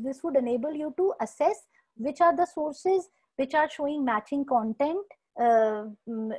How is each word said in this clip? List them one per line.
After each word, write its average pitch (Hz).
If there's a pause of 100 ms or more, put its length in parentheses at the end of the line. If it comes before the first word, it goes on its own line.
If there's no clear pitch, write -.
this 262
would 302
enable 247
you 302
to 381
assess 302 (400)
which 277
are 339
the 339
sources 339 (300)
which 269
are 302
showing 294
matching 254
content, 277 (340)
uh, 220 (240)
mm, 220